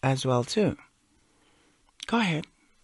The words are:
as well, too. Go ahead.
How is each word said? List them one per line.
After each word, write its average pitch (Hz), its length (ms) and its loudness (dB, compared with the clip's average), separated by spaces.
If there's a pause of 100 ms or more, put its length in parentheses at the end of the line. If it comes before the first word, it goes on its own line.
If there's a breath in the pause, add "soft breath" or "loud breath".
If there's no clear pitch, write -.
as 135 220 0
well, 127 180 2
too. 196 340 0 (1300)
Go 233 120 0
ahead. 175 280 0 (380)